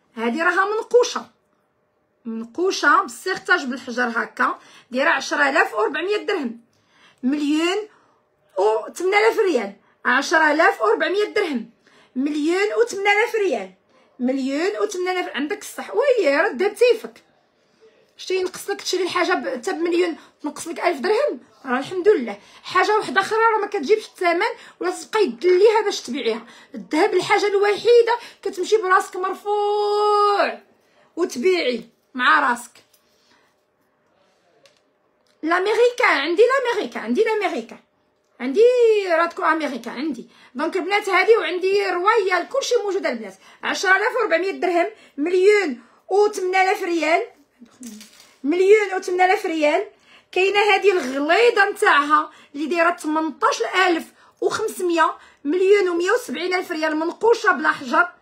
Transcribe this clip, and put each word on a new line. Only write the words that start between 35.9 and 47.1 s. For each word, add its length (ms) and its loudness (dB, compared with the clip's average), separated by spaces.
عندي 360 2
لامريكا، 580 0
عندي 240 0
لامريكا. 540 -4
عندي 220 2
راتكو 320 0
امريكا 480 -2
عندي. 380 -8
دونك 220 -4
البنات 320 -2
هذه 280 4
وعندي 500 0
رويال، 640 0
كلشي 260 -2
موجود 220 -2
البنات. 280 -6
عشرة 340 2
آلاف 200 -2
وربعمية 340 0
درهم، 360 0
مليون 640 2
وثمانية 540 2
آلاف 200 0
ريال. 440 0